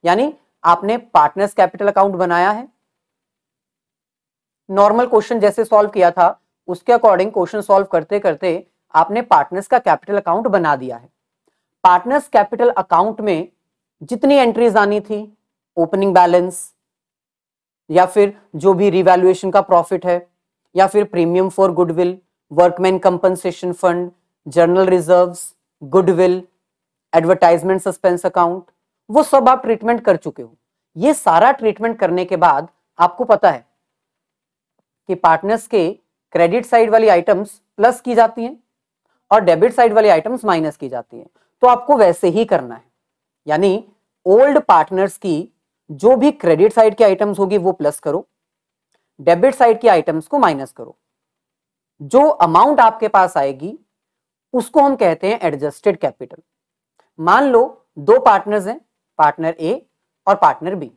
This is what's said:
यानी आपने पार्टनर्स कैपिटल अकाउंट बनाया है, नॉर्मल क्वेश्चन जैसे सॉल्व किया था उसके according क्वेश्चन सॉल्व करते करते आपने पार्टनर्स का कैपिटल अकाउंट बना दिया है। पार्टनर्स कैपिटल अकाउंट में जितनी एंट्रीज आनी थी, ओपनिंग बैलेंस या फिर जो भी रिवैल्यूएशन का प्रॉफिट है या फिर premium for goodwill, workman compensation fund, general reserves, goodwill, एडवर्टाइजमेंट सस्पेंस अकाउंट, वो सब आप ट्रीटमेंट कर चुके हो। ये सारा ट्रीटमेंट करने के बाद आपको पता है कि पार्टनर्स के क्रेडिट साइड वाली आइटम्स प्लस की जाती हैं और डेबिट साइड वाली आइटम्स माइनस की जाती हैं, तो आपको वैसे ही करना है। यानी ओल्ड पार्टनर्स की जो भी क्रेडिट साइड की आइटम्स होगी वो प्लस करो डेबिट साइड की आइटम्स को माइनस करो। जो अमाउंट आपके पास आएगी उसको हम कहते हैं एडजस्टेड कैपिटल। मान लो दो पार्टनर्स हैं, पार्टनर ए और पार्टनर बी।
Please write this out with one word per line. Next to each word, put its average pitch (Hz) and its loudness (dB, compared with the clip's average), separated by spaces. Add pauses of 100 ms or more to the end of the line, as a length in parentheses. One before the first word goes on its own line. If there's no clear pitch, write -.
यानी 220 -2 (320)
आपने 196 0 (180)
पार्टनर्स 196 0
कैपिटल 190 -2
अकाउंट 196 0
बनाया 180 -2
है, 233 -8 (2000)
नॉर्मल 208 2
क्वेश्चन 233 -2
जैसे 208 0
सॉल्व 208 2
किया 180 2
था 175 2 (400)
उसके 180 -4
according 220 2
क्वेश्चन 202 -4
सॉल्व 196 0
करते 180 -4
करते 180 -4 (280)
आपने 196 0
पार्टनर्स 202 0
का 254 0
कैपिटल 196 -2
अकाउंट 202 -4
बना 170 0
दिया 127 -12
है। 120 -20 (760)
पार्टनर्स 208 2
कैपिटल 226 0
अकाउंट 196 -2
में 185 -4 (540)
जितनी 262 0
एंट्रीज 233 2
आनी 208 0
थी, 214 -12 (400)
ओपनिंग 190 -2
बैलेंस 180 2 (1300)
या 180 2
फिर 202 0 (200)
जो 180 0
भी 196 0
रिवैल्यूएशन 185 2
का 196 2
प्रॉफिट 180 -2
है 175 -4 (480)
या 190 4
फिर 208 0 (100)
premium 175 0
for 196 0 (100)
goodwill, 175 -2 (420)
workman 180 0
compensation 180 -2
fund, 180 -4 (380)
general 175 2
reserves, 180 0 (440)
goodwill, 185 0 (720)
एडवर्टाइजमेंट 170 2
सस्पेंस 180 -4
अकाउंट, 175 -2 (460)
वो 285 2
सब 262 2
आप 254 2
ट्रीटमेंट 233 -4
कर 190 2
चुके 139 -14
हो। 113 -20 (400)
ये 269 0
सारा 185 2
ट्रीटमेंट 220 -4
करने 180 -2
के 180 -6
बाद 160 0 (300)
आपको 180 -2
पता 208 2
है 123 -10 (1400)
कि 185 -4
पार्टनर्स 180 -2
के 175 -2 (440)
क्रेडिट 175 0
साइड 233 2
वाली 220 2
आइटम्स 190 0 (160)
प्लस 240 0
की 247 -8
जाती 226 0
हैं 269 -12 (760)
और 208 2
डेबिट 175 2
साइड 233 2
वाली 214 2
आइटम्स 214 -2
माइनस 160 -4
की 135 -14
जाती 120 -14
हैं, 120 -20 (360)
तो 247 4
आपको 247 2
वैसे 185 2
ही 208 0
करना 131 -4
है। 113 -20 (640)
यानी 190 -2 (420)
ओल्ड 262 4
पार्टनर्स 196 0
की 180 -6 (420)
जो 202 2
भी 277 0
क्रेडिट 175 0
साइड 220 2
की 226 2
आइटम्स 202 0
होगी 196 -2
वो 180 -2
प्लस - -6
करो 160 -6 (920)
डेबिट 175 2
साइड 233 2
की 233 2
आइटम्स 160 0
को 285 -4
माइनस 151 -2
करो। - -20 (1040)
जो 254 2
अमाउंट 196 2
आपके 226 2
पास 185 0
आएगी 143 -6 (760)
उसको 247 0
हम 277 2
कहते 185 -2
हैं 233 -6
एडजस्टेड 151 -4
कैपिटल। - -10 (760)
मान 190 2
लो 247 0 (120)
दो 196 2
पार्टनर्स 208 0
हैं, 254 -10 (380)
पार्टनर 160 -2
ए 175 -6 (400)
और 196 0
पार्टनर 175 -2
बी। 147 -12